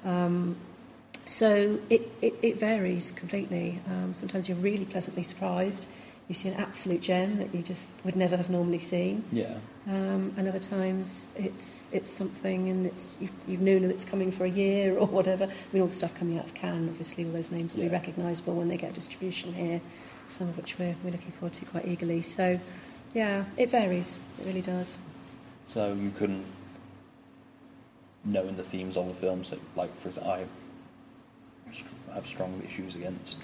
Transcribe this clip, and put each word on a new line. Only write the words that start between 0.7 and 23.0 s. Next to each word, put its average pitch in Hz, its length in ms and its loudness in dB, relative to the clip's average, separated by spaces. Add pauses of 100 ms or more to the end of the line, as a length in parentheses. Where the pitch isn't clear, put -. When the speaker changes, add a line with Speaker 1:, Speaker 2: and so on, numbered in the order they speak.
Speaker 1:
so 208 520 6 (120)
it, 226 200 6 (120)
it, 226 180 4
it 226 180 4
varies 185 520 2
completely. 175 760 -2
Um, 185 280 -2
sometimes 185 340 -2
you're 180 80 0
really 202 280 2
pleasantly - 360 -2
surprised. 185 640 0 (440)
You 180 60 -2
see - 140 -2
an 185 60 -4
absolute 180 460 0
gem 190 360 4
that 190 160 -2
you 175 80 0
just - 280 -6 (160)
would 185 100 0
never 180 220 6
have 175 120 0
normally 175 300 4
seen. 185 520 0
Speaker 2:
Yeah. 113 260 0 (300)
Speaker 1:
Um, 190 500 0
and 190 100 2
other 190 120 0
times 190 760 0
it's, - 580 -4
it's 190 160 0
something 185 600 0
and 185 180 2
it's, - 340 -6
you've, 196 100 -6 (160)
you've 185 140 0
known 190 220 10
that 185 80 4
it's 190 140 0
coming 190 260 2
for 185 140 0
a 185 40 4
year 196 480 4
or 208 80 6
whatever. 190 380 4
I 190 60 0 (240)
mean, 190 80 6
all 185 80 6
the 185 40 0
stuff - 240 0
coming 170 220 0
out 156 60 -4
of - 80 -12
Cannes, 170 360 -2
obviously, 165 360 -4
all 165 60 -2
those 165 200 -2
names 170 240 -2
will 165 80 0
Speaker 2:
Yeah. 170 60 2
Speaker 1:
be 170 40 2
recognisable 175 640 0
when 170 140 2
they 175 80 0
get - 160 -4
distribution 180 600 -6
here, 170 280 0 (480)
some - 180 -4
of 170 100 -4
which 175 220 -10
we're, 175 240 0
we're 180 80 -2
looking 175 220 -8
forward 175 200 -6
to - 120 -10
quite - 200 -6
eagerly. 170 360 0
So, 180 380 2 (540)